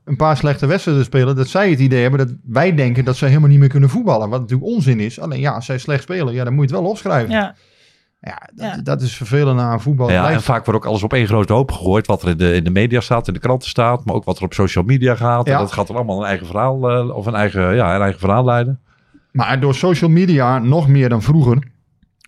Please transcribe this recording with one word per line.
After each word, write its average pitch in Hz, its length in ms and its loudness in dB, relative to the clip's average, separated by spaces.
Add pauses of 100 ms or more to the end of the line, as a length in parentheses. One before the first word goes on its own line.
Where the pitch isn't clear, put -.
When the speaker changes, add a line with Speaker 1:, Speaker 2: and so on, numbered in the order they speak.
Speaker 1:
een 143 120 -4
paar 156 200 2
slechte 143 300 -2
wedstrijden 151 380 0
spelen, 131 320 0
dat 131 120 -2
zij 196 220 0
het 143 100 2
idee 131 220 2
hebben 135 240 2
dat 120 180 -8
wij 147 300 0
denken 127 300 0
dat 127 120 -2
ze 143 100 -2
helemaal 143 220 4
niet 143 100 8
meer 139 100 6
kunnen 139 200 4
voetballen. 127 400 0
Wat 123 120 -4
natuurlijk 127 300 -4
onzin 131 300 0
is. 107 200 -6
Alleen 131 200 -6
ja, 135 120 -2
als 110 140 -10
zij 131 120 -6
slecht 139 240 -4
spelen, 160 320 -6
ja, 127 100 -4
dan 123 100 -2
moet 143 140 2
je 139 60 -4
het 185 80 -4
wel 175 80 -2
opschrijven. 175 400 -2
Speaker 2:
Ja. 214 240 -2 (680)
Speaker 1:
Ja, - 340 -18
dat, 220 200 -10
Speaker 2:
Ja. - 80 -12
Speaker 1:
dat 139 200 -4
is 123 140 -4
vervelend 131 440 0
aan 117 200 -2
voetbal. 127 300 0
Speaker 3:
Ja, 90 100 2
Speaker 1:
Blijft 156 160 2
Speaker 3:
en 110 60 -2
vaak 117 220 -2
wordt 107 160 0
ook - 80 -8
alles 104 140 -2
op 107 100 -2
één 123 140 2
grote 104 260 2
hoop 131 200 2
gegooid. 95 340 0
Wat 85 160 -2
er 87 60 -2
in 85 80 0
de, 87 180 2
in 87 100 0
de 87 60 0
media 113 300 2
staat, 117 280 -2
in 92 60 -4
de 85 60 -8
kranten 127 280 -2
staat, 120 360 0
maar - 100 -4
ook 110 100 -4
wat 92 140 -4
er - 60 -6
op 87 100 -6
social 92 300 0
media 123 300 2
gaat. 120 320 0
Speaker 1:
Ja. 135 60 0
Speaker 3:
En 139 60 2
dat 101 140 -2
gaat 104 160 -4
er 104 60 -10
allemaal 110 260 -4
een 104 60 -4
eigen 92 200 -4
verhaal, 123 440 -2
eh, 123 260 -2
of 101 100 -6
een 117 80 -4
eigen, 95 400 0
ja, 95 200 2
een 98 80 0
eigen 98 180 -2
verhaal 101 240 2
leiden. 123 360 0 (520)
Speaker 1:
Maar 123 280 -2
door 135 140 0
social 170 360 2
media, 151 480 2
nog 139 300 2
meer 135 200 4
dan 117 140 0
vroeger, 127 360 2 (680)